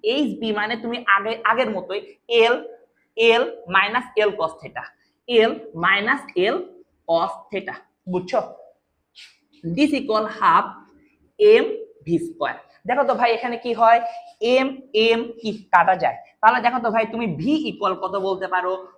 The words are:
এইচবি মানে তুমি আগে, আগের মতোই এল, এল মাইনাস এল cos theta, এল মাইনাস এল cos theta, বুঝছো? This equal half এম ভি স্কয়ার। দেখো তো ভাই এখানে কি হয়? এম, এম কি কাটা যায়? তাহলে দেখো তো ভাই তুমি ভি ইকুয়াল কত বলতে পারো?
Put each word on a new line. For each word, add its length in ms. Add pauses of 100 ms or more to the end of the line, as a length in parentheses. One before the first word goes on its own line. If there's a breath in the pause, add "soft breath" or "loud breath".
(120)
এইচবি 360 (100)
মানে 240
তুমি 140 (200)
আগে, 160 (180)
আগের 260
মতোই 240 (420)
এল, 120 (640)
এল 260 (320)
মাইনাস 320 (140)
এল 180
cos 220
theta, 240 (560)
এল 120 (320)
মাইনাস 380 (220)
এল 120 (520)
cos 240 (180)
theta, 240 (380)
বুঝছো? 280 (1400 loud breath)
This 220
equal 280 (120)
half 280 (840 soft breath)
এম 120 (420)
ভি 100 (100)
স্কয়ার। 300 (320 soft breath)
দেখো 200
তো 120
ভাই 160
এখানে 280
কি 160
হয়? 200 (540 loud breath)
এম, 140 (400)
এম 120 (200)
কি 100 (240)
কাটা 280
যায়? 160 (220 loud breath)
তাহলে 240
দেখো 200
তো 100
ভাই 100 (100)
তুমি 120 (140)
ভি 120 (180)
ইকুয়াল 320
কত 120 (120)
বলতে 280
পারো? 180 (240)